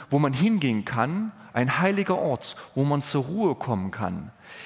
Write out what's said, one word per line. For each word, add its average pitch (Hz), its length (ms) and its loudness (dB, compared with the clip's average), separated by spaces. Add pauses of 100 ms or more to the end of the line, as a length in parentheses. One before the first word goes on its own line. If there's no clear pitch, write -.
wo 143 100 4
man 139 140 4
hingehen 143 520 2
kann, 165 480 -2 (200)
ein 127 260 0
heiliger 190 380 2
Ort, - 380 -2 (200)
wo 139 100 2
man 143 180 2
zur 135 220 -2
Ruhe 175 300 0
kommen 95 360 -2
kann. 92 400 -6 (340)